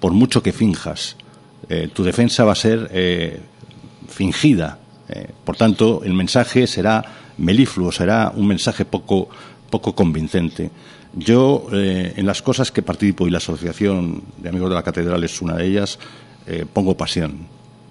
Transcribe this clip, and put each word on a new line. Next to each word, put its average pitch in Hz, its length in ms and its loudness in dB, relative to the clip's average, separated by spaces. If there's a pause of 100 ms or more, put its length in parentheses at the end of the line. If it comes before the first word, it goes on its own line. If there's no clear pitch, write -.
por 92 120 2
mucho 120 300 4
que 95 100 0
finjas. - 640 -2 (520)
Eh, 82 240 -4
tu - 100 -4
defensa 113 420 2
va 104 80 6
a 95 40 2
ser, 113 360 0
eh, 90 480 -2 (680)
fingida. 92 680 2 (300)
Eh, - 200 -12 (160)
por 87 120 -4
tanto, 110 460 4
el 95 120 -2
mensaje 120 520 2
será 110 380 0 (320)
melifluo, 90 560 2
será 104 420 0
un 101 120 0
mensaje 101 400 0
poco, 95 420 -2 (400)
poco - 260 -2
convincente. 82 760 0 (440)
Yo, 127 580 2
eh, 92 440 -2
en 98 100 -2
las 98 160 -2
cosas 131 280 0
que - 120 -2
participo, 92 440 0
y 85 40 2
la 87 80 0
Asociación 87 840 -4 (140)
de 85 140 -12
Amigos 92 180 -4
de 92 60 0
la 85 80 -2
Catedral 87 420 -2
es - 160 -6
una 82 160 -4
de 85 100 -2
ellas, 98 320 -2 (480)
eh, 85 240 -8
pongo 95 280 0
pasión, 78 480 -4 (440)